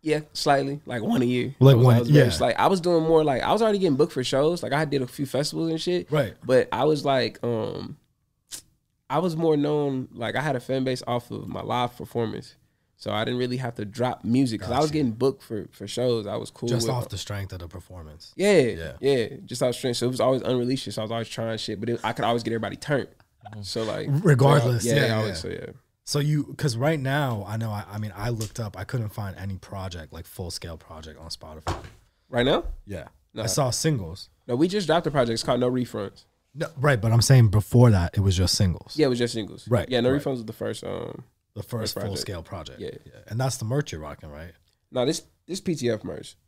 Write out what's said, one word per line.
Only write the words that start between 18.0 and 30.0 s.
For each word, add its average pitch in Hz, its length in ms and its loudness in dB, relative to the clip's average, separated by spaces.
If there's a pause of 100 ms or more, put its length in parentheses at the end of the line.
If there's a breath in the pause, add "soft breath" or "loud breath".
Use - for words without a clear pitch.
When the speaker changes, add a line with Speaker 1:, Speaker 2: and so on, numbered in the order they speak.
Speaker 1:
Yeah, 196 240 4
Speaker 2:
Yeah. 82 400 -2
Speaker 1:
yeah. 131 260 2 (200)
Just 120 160 -6
off 123 120 0
strength. 123 220 -4
So 120 100 -2
it 127 40 2
was 127 100 -6
always 127 220 2
unreleased 123 420 -2
shit. 101 100 -10
So 110 80 -6
I - 20 -4
was 107 60 -8
always 117 180 -6
trying 113 300 -6
shit, 101 220 -8
but 117 80 -4
it, 117 160 -2
I 110 80 -2
could 104 140 -4
always 117 160 0
get 110 100 -4
everybody 107 240 -6
turned. 139 320 -2 (540)
So, 113 220 -6
like, - 260 -4
Speaker 2:
Regardless, 139 720 4
Speaker 1:
they - 60 2
al-, - 60 4
yeah, 143 60 4
Speaker 2:
yeah, 120 60 2
Speaker 1:
they 113 60 2
always 107 140 0 (160)
Speaker 2:
yeah. 90 60 -6
Speaker 1:
say, 87 160 -8
yeah. - 60 -14 (320)
Speaker 2:
So - 140 -4
you, 147 400 0
'cause 127 180 -2
right 151 220 0
now, 135 480 -2
I 110 100 -6
know, 113 140 -4
I, 104 200 -6
I 107 80 -10
mean, 107 180 -8
I 107 140 -4
looked 107 280 -6
up, 107 200 -8
I 98 60 -10
couldn't 113 260 -4
find 98 260 -8
any 98 200 -8
project, 90 560 -12